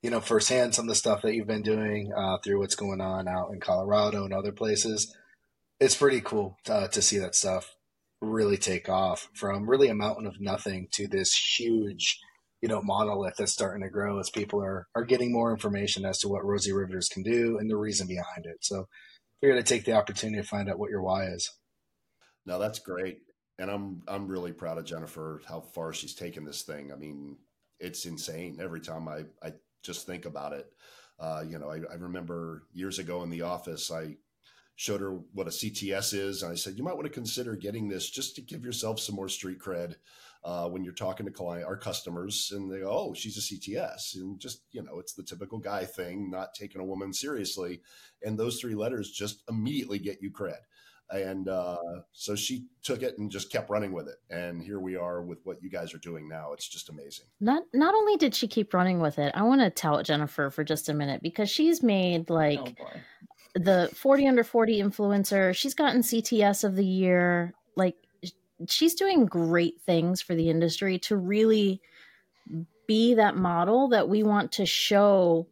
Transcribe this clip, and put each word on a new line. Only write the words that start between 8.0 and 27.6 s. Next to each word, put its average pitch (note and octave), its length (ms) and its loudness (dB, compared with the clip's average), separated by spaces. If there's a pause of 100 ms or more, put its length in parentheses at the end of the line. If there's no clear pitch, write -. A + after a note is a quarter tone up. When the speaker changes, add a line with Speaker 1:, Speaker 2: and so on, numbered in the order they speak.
Speaker 1:
really A2 360 2
take F#2 320 -2
off F#2+ 440 0
from G2+ 360 -4
really C3+ 180 6
a A2 80 2
mountain G#2+ 300 -4
of F#2+ 160 -10
nothing F#2+ 500 -4
to G2+ 160 -4
this G2 260 2 (240)
huge, A2 600 0 (420)
you A#2 60 -2
know, G#2+ 140 0
monolith G2+ 560 0
that's G2+ 160 -2
starting G2 300 -4
to F#2+ 60 -6
grow G2+ 300 -2
as F#2+ 100 -6
people G#2 320 -2
are, F#2+ 320 -6
are A#2 120 -2
getting B2 260 2
more A#2 200 2
information G2+ 520 -2
as F#2+ 160 -4
to G#2 80 -2
what G2 160 -2
Rosie G2+ 300 2
Riveters F#2 340 0
can F#2+ 160 -6
do A#2 340 4
and G#2+ 120 -2
the G#2+ 80 2
reason G2+ 300 0
behind F2 380 -8
it. E2+ 160 -12
So F#2+ 280 -4 (500)
figured C3 180 6
I'd A#2+ 80 0
take A#2 200 2
the A2+ 80 2
opportunity G#2+ 480 2
to G2+ 60 -8
find G2+ 220 -4
out F#2 80 -2
what G2 120 -2
your G2+ 120 -2
why F#2+ 260 0
is. F2 220 -6 (960)
Speaker 2:
No, F2+ 140 -4
that's A2 200 -2
great. F#2 400 -8 (380)
And F#2 120 -8
I'm, G2+ 380 -8
I'm G2 200 -8
really F2+ 260 -6
proud E2 240 -8
of D#2+ 80 -10
Jennifer, D#2+ 600 -12
how E2 140 -12
far D#2+ 320 -10
she's D2+ 220 -12
taken E2 320 -12
this C#2+ 180 -12
thing. D2 280 -12
I C#2+ 40 -14
mean, C#2+ 420 -14 (420)